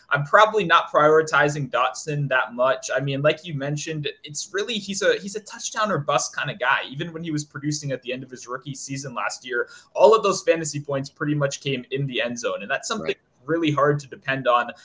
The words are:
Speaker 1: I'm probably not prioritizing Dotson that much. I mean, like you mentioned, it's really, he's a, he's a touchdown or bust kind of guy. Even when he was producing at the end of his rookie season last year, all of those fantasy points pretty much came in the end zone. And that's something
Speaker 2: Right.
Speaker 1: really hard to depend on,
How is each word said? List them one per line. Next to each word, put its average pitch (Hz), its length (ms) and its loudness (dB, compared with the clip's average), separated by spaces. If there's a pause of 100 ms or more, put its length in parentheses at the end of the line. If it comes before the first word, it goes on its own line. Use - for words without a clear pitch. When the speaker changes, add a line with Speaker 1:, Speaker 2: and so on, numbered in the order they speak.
Speaker 1:
I'm 147 140 0
probably 214 400 6
not 165 280 2
prioritizing 151 800 4
Dotson 139 600 -2
that 120 260 0
much. 127 360 0
I 131 100 0
mean, 139 200 -2
like 160 240 2
you 175 80 -8
mentioned, 147 460 -4 (240)
it's - 300 -10
really, 220 220 -4
he's 196 260 -6
a, 170 140 4
he's 196 200 -8
a 214 60 -8
touchdown 220 500 -4
or 170 60 0
bust 147 360 -2
kind 139 160 -6
of 110 80 -10
guy. 120 320 0
Even 165 220 -8
when 160 100 -12
he 170 100 -6
was 147 120 -4
producing 147 480 -6
at 127 100 -6
the 120 120 -6
end 131 100 -8
of 127 80 -16
his 120 160 -16
rookie 123 260 -10
season 135 400 -10
last 110 320 -6
year, 120 220 -2 (260)
all 208 220 8
of 214 80 2
those 196 180 2
fantasy 165 380 0
points 139 300 -4
pretty 147 260 -2
much 139 240 -2
came 131 320 -4
in 135 160 -2
the 120 140 -2
end 120 180 -4
zone. 98 220 -4
And 107 100 -8
that's - 160 -4
something 220 200 -4
Speaker 2:
Right. 196 100 -4 (280)
Speaker 1:
really 160 260 0
hard 147 280 4
to - 80 -14
depend 135 400 -4
on, 120 240 4 (140)